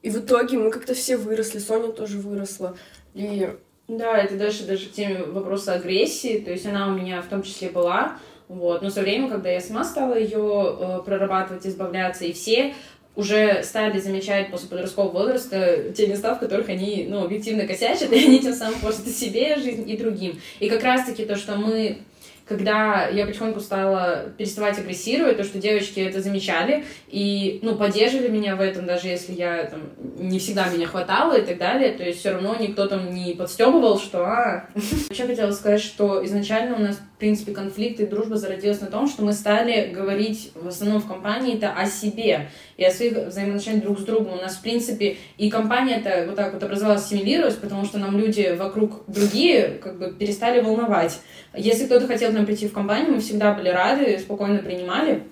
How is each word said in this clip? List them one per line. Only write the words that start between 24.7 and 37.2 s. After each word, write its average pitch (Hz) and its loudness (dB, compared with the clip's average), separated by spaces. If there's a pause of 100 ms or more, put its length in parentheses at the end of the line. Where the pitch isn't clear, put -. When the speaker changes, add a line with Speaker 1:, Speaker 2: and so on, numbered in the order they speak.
Speaker 2:
агрессировать, 226 2
то, 202 -2
что 196 -6
девочки 202 0
это 190 -2
замечали, 196 0 (240)
и, 202 -2
ну, 220 0
поддерживали 226 4
меня 208 0
в 190 0
этом, 185 0
даже 175 -2
если 180 -6
я, 170 -2
там, 151 -10 (360)
не 185 -2
всегда 190 0
меня 170 0
хватало 208 2
и 208 4
так 175 -4
далее, 226 2
то 180 -8
есть 175 -4
всё 190 0
равно 196 -2
никто 202 0
там 185 -4
не 180 -4
подстёбывал, 220 6
что, 175 -2
а. 208 0
<laughs> - -10 (340)
Вообще 247 -4
хотела 220 2
сказать, 208 4
что 196 0
изначально 220 0
у 220 -2
нас, 202 2
в - -20